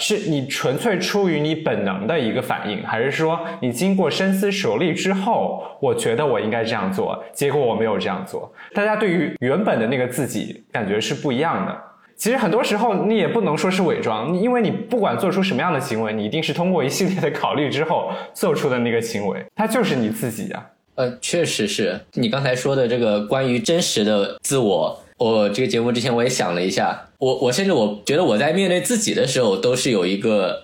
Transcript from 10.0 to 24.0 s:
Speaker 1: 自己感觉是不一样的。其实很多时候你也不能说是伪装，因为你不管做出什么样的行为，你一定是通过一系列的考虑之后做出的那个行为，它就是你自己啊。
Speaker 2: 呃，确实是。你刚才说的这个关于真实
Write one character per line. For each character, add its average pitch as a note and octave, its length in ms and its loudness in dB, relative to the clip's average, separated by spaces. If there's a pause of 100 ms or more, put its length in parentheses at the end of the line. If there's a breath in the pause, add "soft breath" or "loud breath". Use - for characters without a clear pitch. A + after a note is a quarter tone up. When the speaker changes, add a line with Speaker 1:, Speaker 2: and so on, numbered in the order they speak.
Speaker 1:
自 B2+ 180 -4
己 - 460 -8
感 A#2+ 160 -4
觉 G#2 120 0
是 C#3 140 -2
不 C#3 160 -2
一 A#2+ 80 0
样 C3+ 280 0
的。 - 120 -6 (380 soft breath)
其 - 120 -2
实 B3+ 80 4
很 A3+ 140 0
多 A#3+ 140 2
时 G#3 120 0
候 G3 300 2
你 A3 100 4
也 E3+ 120 2
不 A#3 140 0
能 D#3 140 2
说 F#3+ 140 0
是 F#3+ 120 2
伪 C#3 180 2
装， A#2 360 0
因 A3+ 140 2
为 B3 100 2
你 F3+ 120 2
不 A#3 260 -2
管 D3 180 2
做 F#3+ 140 0
出 G3 100 0
什 F#3 140 0
么 B2+ 80 0
样 F3 100 2
的 C3+ 80 0
行 A2+ 220 -2
为， G#2+ 100 -2
你 G#2+ 120 -2
一 G#2+ 40 -2
定 D3+ 140 -2
是 D3 100 -2
通 F3 200 0
过 D#3 100 2
一 C3 60 0
系 F#3+ 160 0
列 F#3 160 0
的 D3 100 0
考 G2+ 240 -2
虑 C3+ 160 0
之 C#3 140 0
后 C#3 260 -2 (240 loud breath)
做 F3+ 180 0
出 C#3+ 160 0
的 B2+ 120 0
那 A#2+ 100 0
个 A2+ 100 2
行 G#2 280 -4
为， F#2+ 120 -4 (140)
它 G#3+ 140 0
就 A#3 160 0
是 D#3 100 0
你 A2+ 140 0
自 A2 240 -4
己 - 180 -8
啊。 - 160 -12 (300)
Speaker 2:
呃， B2 240 -2
确 F3 240 0
实 G#2+ 240 -2
是。 F#2+ 320 -2 (140)
你 A#2 140 0
刚 C3+ 140 -2
才 B2+ 140 2
说 C#3 180 0
的 B2+ 140 2
这 B2 100 0
个 G#2+ 220 2
关 C3 280 0
于 B2 120 2
真 E3+ 200 2
实 A2 240 0